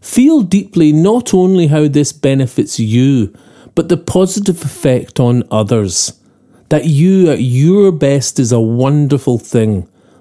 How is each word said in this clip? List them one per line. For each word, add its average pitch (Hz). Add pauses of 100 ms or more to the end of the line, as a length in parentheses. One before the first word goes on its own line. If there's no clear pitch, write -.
Feel 285
deeply 175
not 202
only 185
how 151
this 143
benefits 135
you, 120 (400)
but 165
the 175
positive 185
effect -
on 120
others. 107 (500)
That 151
you 175
at -
your 160
best 143
is 120
a 120
wonderful 127
thing 107 (300)